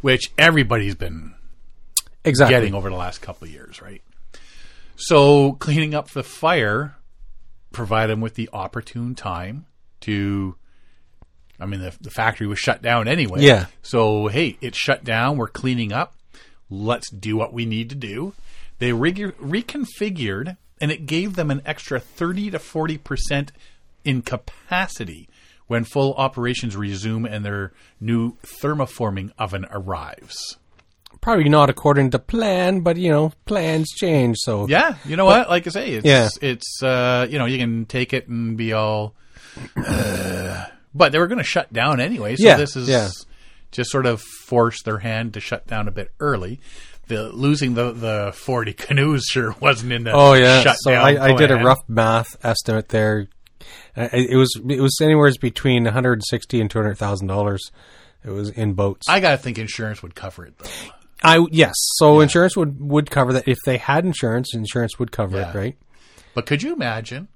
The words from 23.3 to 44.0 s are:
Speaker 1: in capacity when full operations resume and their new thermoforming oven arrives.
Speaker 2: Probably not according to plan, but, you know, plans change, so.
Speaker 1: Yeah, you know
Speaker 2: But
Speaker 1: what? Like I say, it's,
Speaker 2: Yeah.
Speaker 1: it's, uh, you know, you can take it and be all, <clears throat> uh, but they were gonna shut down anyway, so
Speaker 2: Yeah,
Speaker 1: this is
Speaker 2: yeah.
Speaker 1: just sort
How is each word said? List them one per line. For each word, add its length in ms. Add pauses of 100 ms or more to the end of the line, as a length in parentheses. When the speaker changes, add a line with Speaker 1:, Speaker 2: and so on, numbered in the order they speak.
Speaker 1:
in 180
capacity 1080 (380)
when 160
full 320
operations 600
resume 500
and 200
their 260 (280)
new 440
thermoforming 960
oven 340
arrives. 840 (640)
Speaker 2:
Probably 280
not 200
according 420
to 80
plan, 600
but, 160
you 120
know, 220 (140)
plans 460
change, 500
so. 260
Speaker 1:
Yeah, 280 (100)
you 100
know 100
Speaker 2:
But 220
Speaker 1:
what? 20
Like 160
I 60
say, 220
it's, 120
Speaker 2:
Yeah. 240 (120)
Speaker 1:
it's, 420
uh, 460
you 100
know, 60
you 120
can 280
take 280
it 140
and 300
be 160
all, 420 (340)
<clears throat> 280
uh, 880 (280)
but 180
they 80
were 80
gonna 160
shut 300
down 260
anyway, 360
so 100
Speaker 2:
Yeah, 120
Speaker 1:
this 180
is 140
Speaker 2:
yeah. 200 (640)
Speaker 1:
just 180
sort 160